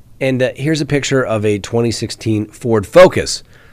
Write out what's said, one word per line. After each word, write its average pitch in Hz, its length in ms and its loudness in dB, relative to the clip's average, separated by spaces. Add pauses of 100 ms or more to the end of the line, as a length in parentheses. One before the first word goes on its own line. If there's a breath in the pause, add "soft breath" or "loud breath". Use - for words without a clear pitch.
(200 loud breath)
And, 131 220 0
uh, 123 120 2
here's 151 260 -2
a 151 60 -4
picture 131 400 0
of 107 180 0
a 107 140 2
twenty 117 320 0
sixteen 107 560 -2
Ford 113 400 0
Focus 165 560 0 (300 soft breath)